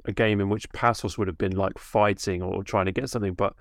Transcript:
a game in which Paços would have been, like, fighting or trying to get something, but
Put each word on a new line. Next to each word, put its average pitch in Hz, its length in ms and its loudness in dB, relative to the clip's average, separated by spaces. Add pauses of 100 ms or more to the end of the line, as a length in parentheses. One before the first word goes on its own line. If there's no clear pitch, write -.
a 104 80 -6
game 107 300 4
in 98 80 2
which 110 220 -2
Paços 117 440 0
would 101 120 0
have 90 100 -4
been, 95 180 0
like, 95 220 0
fighting 101 640 2
or 92 200 -4
trying 98 220 0
to 95 80 0
get 127 160 -2
something, 104 240 -2
but 98 280 0